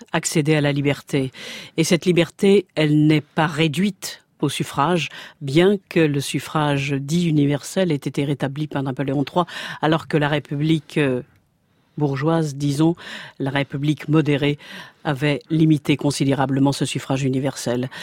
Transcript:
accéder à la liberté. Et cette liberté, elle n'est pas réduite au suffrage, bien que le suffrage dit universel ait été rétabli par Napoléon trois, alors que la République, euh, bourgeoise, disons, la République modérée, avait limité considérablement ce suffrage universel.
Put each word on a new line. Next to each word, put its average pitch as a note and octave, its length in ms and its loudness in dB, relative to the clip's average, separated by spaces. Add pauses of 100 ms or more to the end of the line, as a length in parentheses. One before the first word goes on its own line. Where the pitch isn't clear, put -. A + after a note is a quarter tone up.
(120)
accéder D#3 440 0
à D3 60 2
la C#3+ 100 2
liberté. C#3+ 600 -2 (460)
Et E3 60 2
cette F3 220 0
liberté, F#3+ 600 2 (100)
elle D3+ 320 4
n'est D3+ 140 4
pas D#3 260 -2
réduite D#3+ 760 -2 (160)
au D3 100 0
suffrage, D3 600 -2 (320)
bien E3+ 340 4 (140)
que F3 100 0
le D3 200 2
suffrage C#3+ 760 -2
dit D3+ 340 0
universel D3+ 640 0
ait D3 40 0
été C#3+ 300 -4
rétabli C#3+ 400 -4
par C#3+ 160 -6
Napoléon C#3 420 -2
trois, F3 220 0 (380)
alors D#3 240 2
que D#3+ 100 0
la D3 120 2
République, D3+ 680 -2
euh, C3+ 240 0 (760)
bourgeoise, D3 600 0
disons, C#3+ 400 2 (420)
la C3+ 140 -4
République C#3+ 560 -2
modérée, D3 500 2 (460)
avait C#3+ 380 -2 (100)
limité D#3 440 4
considérablement C3+ 760 0
ce C#3 140 -2
suffrage C3+ 380 -4
universel. C3 640 -2 (160)